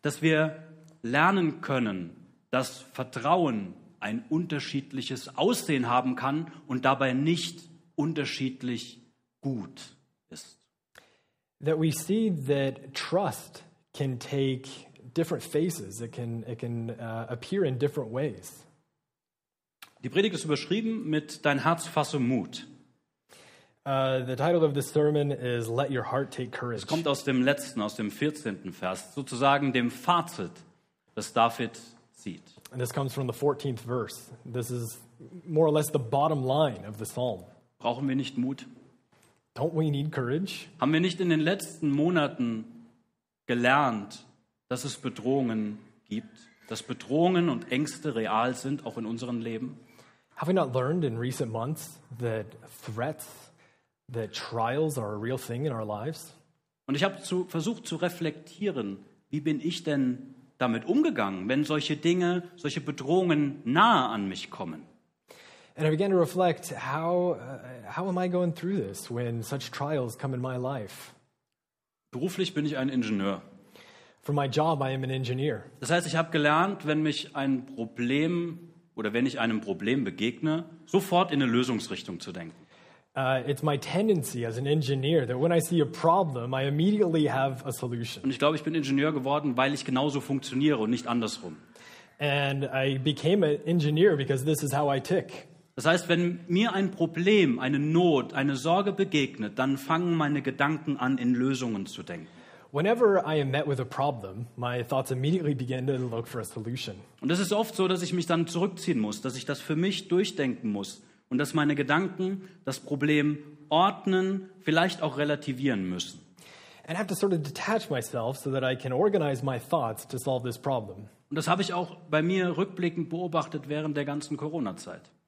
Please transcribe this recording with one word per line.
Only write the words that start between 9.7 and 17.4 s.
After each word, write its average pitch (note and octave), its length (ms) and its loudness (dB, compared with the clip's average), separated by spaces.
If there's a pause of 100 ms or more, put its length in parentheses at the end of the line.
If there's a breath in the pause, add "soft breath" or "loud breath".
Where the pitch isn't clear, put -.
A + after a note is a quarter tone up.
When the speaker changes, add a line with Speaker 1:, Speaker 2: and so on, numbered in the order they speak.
Speaker 1:
ist. - 280 -20 (1040 soft breath)
Speaker 2:
that D#3 160 2
we D#3+ 140 2
see A3 380 0
that C#3 640 -2
trust - 680 -2 (300)
can C3+ 240 -4
take C3+ 500 -2 (460)
different E3 300 -2
faces. A2 580 -4
It A#2 100 -8
can, A#2 360 -6
it B2 120 -10
can, A#2 320 -4
uh, A2+ 380 -8
appear E3+ 360 -2